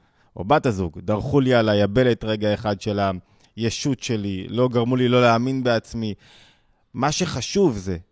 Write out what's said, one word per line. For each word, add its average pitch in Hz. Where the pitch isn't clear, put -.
או 90
בת 143
הזוג, 92
דרכו 107
לי 127
על 113
היבלת 107
רגע 107
אחד 104
של 101
הישות 117
שלי, 101
לא 123
גרמו 123
לי 127
לא 123
להאמין 123
בעצמי. 113
מה 139
שחשוב 147
זה, 92